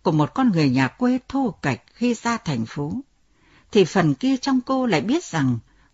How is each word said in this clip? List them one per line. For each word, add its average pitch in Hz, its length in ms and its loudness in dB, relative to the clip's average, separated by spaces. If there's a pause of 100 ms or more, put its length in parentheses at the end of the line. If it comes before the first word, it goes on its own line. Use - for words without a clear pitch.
của 180 80 2
một 151 220 0
con 254 180 2
người 156 180 2
nhà 131 180 2
quê 247 400 -2
thô 262 240 -2 (100)
kệch 139 180 -2 (140)
khi 240 200 0
ra 233 240 -4
thành 120 280 -4
phố, 147 280 -8 (800)
thì 196 140 6
phần 160 280 2
kia 262 240 0
trong 262 240 0
cô 262 240 -2
lại 170 160 0
biết 254 220 -2
rằng 131 360 -2 (340)